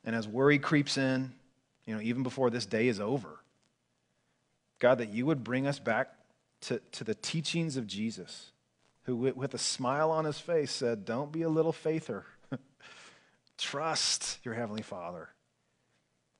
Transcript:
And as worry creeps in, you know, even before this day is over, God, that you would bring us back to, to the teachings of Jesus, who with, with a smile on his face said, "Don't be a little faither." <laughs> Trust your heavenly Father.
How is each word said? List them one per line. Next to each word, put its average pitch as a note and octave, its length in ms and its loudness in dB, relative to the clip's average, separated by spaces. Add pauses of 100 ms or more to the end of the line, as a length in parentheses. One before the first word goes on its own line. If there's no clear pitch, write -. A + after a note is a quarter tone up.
And A2+ 100 -2
as A2 120 -2
worry C3+ 320 6
creeps C#3+ 360 4
in, C3 380 2 (540)
you A2 80 -4
know, G#2+ 60 -6
even A#2+ 200 0
before B2+ 300 2
this A2+ 160 -2
day A2+ 220 4
is G2+ 100 0
over, G2+ 400 -4 (1400)
God, A#2+ 220 6
that A2+ 100 -2
you A#2 160 -2
would D3 180 2
bring B2+ 220 0
us C#3 140 0
back A2+ 300 0 (520)
to, A#2+ 180 -2 (120)
to - 120 -12
the G#2+ 120 -4
teachings D#3+ 640 -2
of A2+ 100 -4
Jesus, G2 640 -6 (540)
who B2+ 100 0
with, B2+ 200 0
with C3 200 -6
a - 20 -6
smile C#3+ 540 2
on D#3 140 2
his D3+ 120 -2
face D#3 320 0
said, A#2 340 -2
"Don't C3+ 280 -4
be D#3+ 100 -4
a E3 80 0
little D#3+ 240 4
faither." D#3 520 -4 (260)
<laughs> C3 80 -6 (1000)
Trust - 840 -2
your A2+ 120 -4
heavenly A2 260 -4
Father. F2 480 -10 (1120)